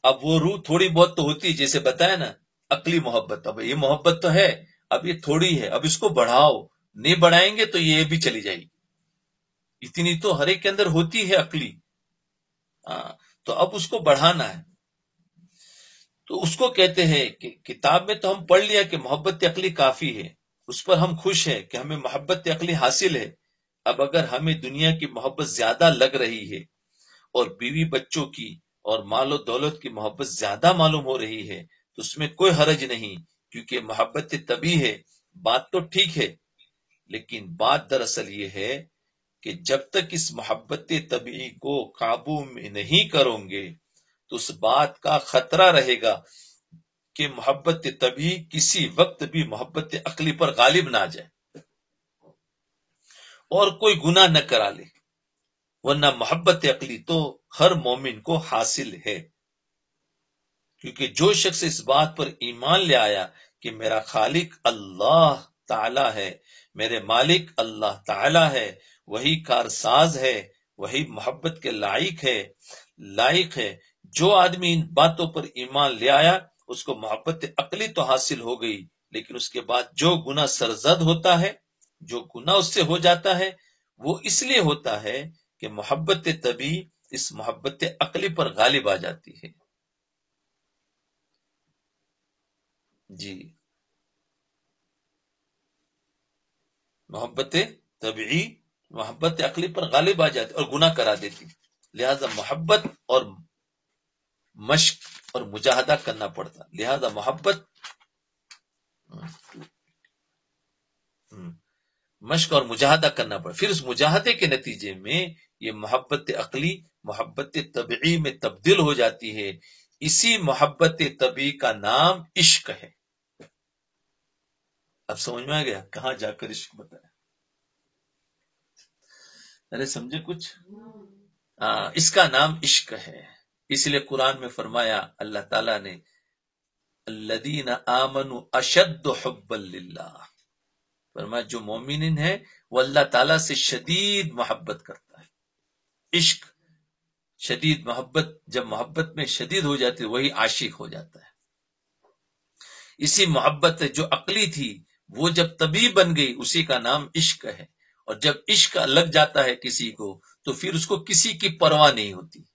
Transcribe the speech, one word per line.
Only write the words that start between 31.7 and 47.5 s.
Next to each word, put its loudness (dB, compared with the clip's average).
उसमें -8
कोई 4
हरज 4
नहीं, -8
क्योंकि -8
मोहब्बत -4
तभी 0
है। 0
बात -2
तो 2
ठीक -2
है, -4
लेकिन -12
बात 2
दरअसल -4
ये -10
है -8
कि -10
जब -4
तक -2
इस -4
मोहब्बत -8
तबी -6
को -6
काबू -4
में -16
नहीं 0
करोगे, 0
तो -10
उस -8
बात 0
का 0
खतरा 4
रहेगा 2
कि -2
मोहब्बत 0